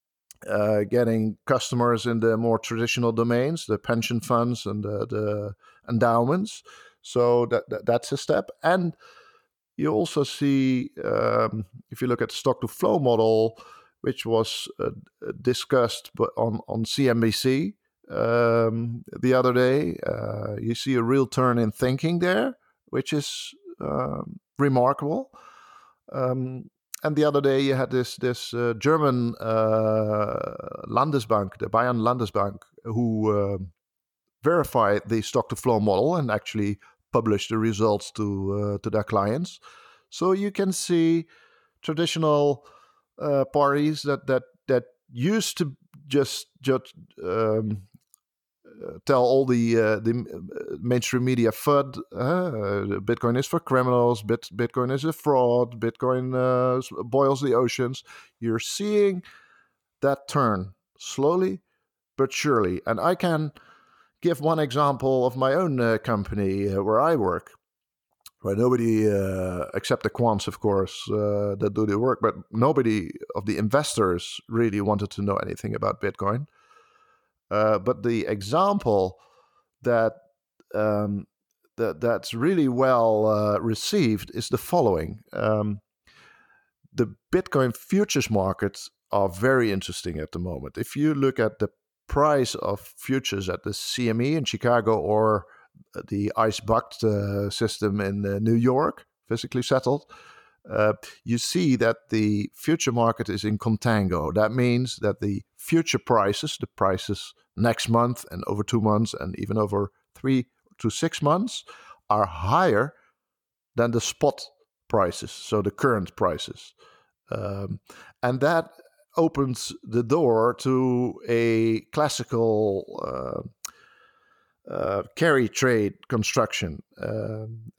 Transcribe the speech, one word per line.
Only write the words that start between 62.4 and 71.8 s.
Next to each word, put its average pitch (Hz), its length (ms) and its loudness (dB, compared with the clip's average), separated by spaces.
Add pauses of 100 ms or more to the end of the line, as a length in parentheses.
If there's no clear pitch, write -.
And 113 140 -2
I 165 160 2
can 156 380 -2 (680)
give 165 200 0
one 156 180 2
example 135 680 2
of 123 100 -2
my 131 180 2
own, 160 240 0
uh, 113 200 2
company, 101 680 -2
uh, 98 140 0
where 107 180 2
I 160 140 4
work, 92 380 -2 (880)
where 101 160 -2
nobody, 113 520 4
uh, 95 640 0
except - 280 -2
the 107 80 0
quants, 110 380 0
of - 100 -10
course, 98 500 0
uh, 104 520 0
that 104 140 2
do 107 120 2